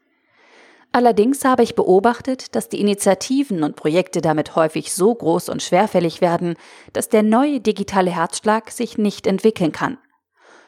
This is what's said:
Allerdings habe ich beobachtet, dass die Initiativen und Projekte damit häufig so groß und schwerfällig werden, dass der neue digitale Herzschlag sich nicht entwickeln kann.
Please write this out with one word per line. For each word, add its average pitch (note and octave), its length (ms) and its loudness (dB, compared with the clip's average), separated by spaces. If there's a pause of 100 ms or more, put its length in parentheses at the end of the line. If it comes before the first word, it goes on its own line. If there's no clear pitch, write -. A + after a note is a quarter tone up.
(920)
Allerdings A#3 540 2
habe B3+ 160 4
ich A3+ 140 0
beobachtet, A#3 800 0
dass - 120 -4
die - 140 -6
Initiativen G3+ 840 0
und D3 120 -4
Projekte E3+ 460 -2
damit D#3 340 0
häufig D#3+ 360 0
so G#3 220 2
groß E3+ 360 -2
und - 120 -6
schwerfällig F3+ 580 0
werden, E3+ 360 -2 (360)
dass - 160 -4
der G#3+ 140 4
neue B3+ 400 2
digitale G3 500 0
Herzschlag F3 600 -2
sich - 260 -8
nicht G#3 300 -2
entwickeln F#3+ 440 0
kann. - 280 -6 (680)